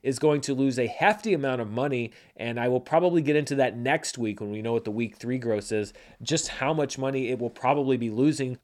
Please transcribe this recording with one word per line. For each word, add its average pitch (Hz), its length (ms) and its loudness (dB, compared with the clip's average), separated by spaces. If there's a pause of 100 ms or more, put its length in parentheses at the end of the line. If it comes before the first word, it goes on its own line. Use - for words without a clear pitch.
is 131 160 -2
going 147 240 2
to 139 120 -2
lose 131 240 2
a 120 80 2
hefty 208 460 2
amount 135 300 0
of 107 80 -6
money, 123 420 -2 (240)
and 117 240 -4
I 123 80 2
will 127 120 2
probably 170 420 2
get 147 140 2
into 143 180 0
that 127 220 2
next 131 420 -2
week 107 220 -2
when 104 100 -6
we 107 100 -6
know 113 140 -2
what 117 100 0
the 110 60 -4
week 110 260 -2
three 123 220 -4
gross 113 340 -2
is, 107 220 -2 (260)
just 151 280 -2
how 143 260 -2
much 147 240 -2
money 131 320 -2
it 123 80 -2
will 120 100 -2
probably 131 480 2
be 117 140 -2
losing. 131 540 0